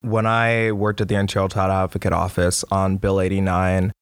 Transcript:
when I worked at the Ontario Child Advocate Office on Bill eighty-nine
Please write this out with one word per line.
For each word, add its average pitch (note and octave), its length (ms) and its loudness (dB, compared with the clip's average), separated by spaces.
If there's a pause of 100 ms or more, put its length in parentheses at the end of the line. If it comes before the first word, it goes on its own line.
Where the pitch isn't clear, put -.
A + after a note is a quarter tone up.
when A2 240 0
I A2+ 480 2
worked G#2 300 -2
at F#2+ 60 -2
the G#2 80 0
Ontario G2 320 0
Child F#2+ 240 0
Advocate F#2+ 400 -2
Office F2 580 0
on F#2+ 260 0
Bill G2 240 0
eighty-nine F#2 800 0